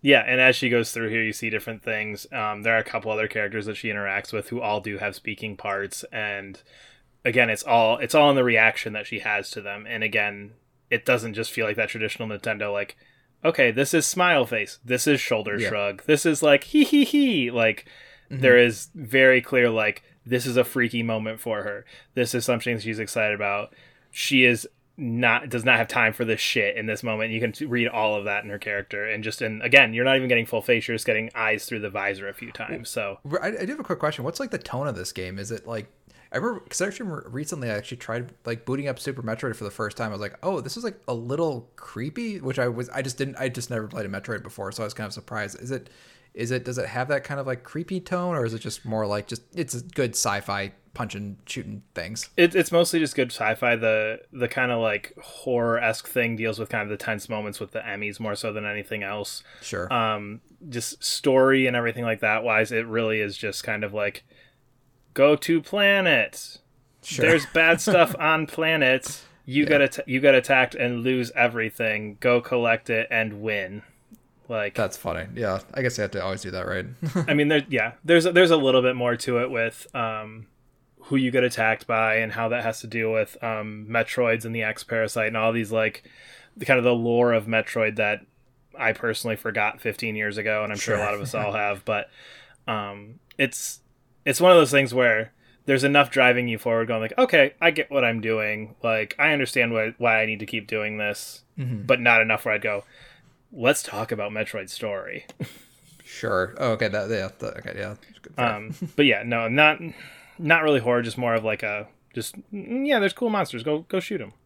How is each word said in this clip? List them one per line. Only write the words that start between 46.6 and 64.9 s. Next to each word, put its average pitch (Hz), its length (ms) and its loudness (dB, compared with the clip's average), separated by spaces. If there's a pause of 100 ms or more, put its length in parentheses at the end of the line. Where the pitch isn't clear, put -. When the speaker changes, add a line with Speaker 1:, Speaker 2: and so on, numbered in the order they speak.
Speaker 2:
does 127 120 -6
it 107 100 -4
have 127 220 -4
that 139 160 -2
kind 139 160 -8
of, 131 60 -6
like, 131 180 -6
creepy 170 360 -8
tone, 180 360 -4
or 127 80 0
is 113 80 -4
it 113 60 -8
just - 260 -10
more 110 220 -2
like, 104 200 -2
just, 113 160 -10 (140)
it's 151 180 -6
a 123 80 -8
good 123 280 -4
sci-fi 101 600 -4 (220)
punching, 101 540 -10
shooting 104 360 -10 (120)
things? 90 420 -10
Speaker 1:
It, 170 180 6
it's 170 160 2
mostly 170 300 2
just 151 160 -2
good 123 160 0
sci-fi. 117 440 0
The, 110 440 0 (100)
the 123 180 -4
kinda, 123 280 -2
like, 107 440 -2
horror-esque 117 840 -2
thing 117 300 -2
deals 110 220 -4
with 110 100 -8
kind 110 140 -4
of 104 80 -8
the 104 120 -8
tense 107 280 -6
moments 107 280 -8
with 101 140 -10
the 110 80 -6
Emmys 104 400 -10
more 107 160 -6
so 110 160 -6
than 107 140 -8
anything 104 360 -6
else. 101 400 -8 (200)
Speaker 2:
Sure. 92 280 -8
Speaker 1:
Um, 110 520 -2 (260)
just - 340 -10
story 131 640 4
and 123 80 0
everything 120 300 -2
like 113 160 0
that 110 240 2
wise, 110 260 2
it 117 160 -2
really 110 340 0
is 101 160 -4
just - 280 -8
kind 107 180 -4
of 101 120 -6
like, 104 280 -4 (920)